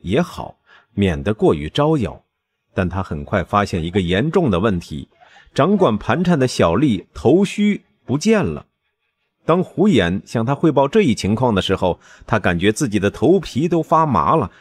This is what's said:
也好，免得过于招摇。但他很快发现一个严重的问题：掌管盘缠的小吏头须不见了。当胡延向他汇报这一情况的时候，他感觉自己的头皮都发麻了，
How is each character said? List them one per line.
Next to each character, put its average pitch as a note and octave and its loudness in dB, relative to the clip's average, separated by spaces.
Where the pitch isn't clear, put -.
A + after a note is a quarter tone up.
也 G2+ -2
好， - -8
免 F2+ 0
得 G2+ -2
过 D3 2
于 D2 -6
招 D3+ 0
摇。 F#2+ -6
但 F#2 0
他 F#2+ -6
很 D2+ -8
快 F2+ -2
发 G2+ 0
现 F2 -4
一 F2 -6
个 G2+ 0
严 F#2 0
重 E3 0
的 F2+ 2
问 F#2+ 0
题： - -12
掌 F#3+ 2
管 D3 2
盘 D3 -2
缠 F3 2
的 C3 2
小 E2+ 0
吏 A2+ 2
头 E3+ 4
须 G#3 -2
不 C3 -4
见 G3+ 0
了。 D2+ -8
当 F#3 2
胡 - 0
延 G2+ 2
向 A#2 -4
他 C3 -2
汇 D3+ 0
报 C#3 2
这 A3 2
一 C3 2
情 G2+ -2
况 B2 2
的 F#2 0
时 F#2+ -2
候， F2 -2
他 G#2+ 0
感 F2 0
觉 G2+ 2
自 C3+ -2
己 G2+ -2
的 G2 0
头 D3+ 2
皮 D#3 -4
都 E3+ 0
发 D#3+ 0
麻 G#2 0
了， C3 -2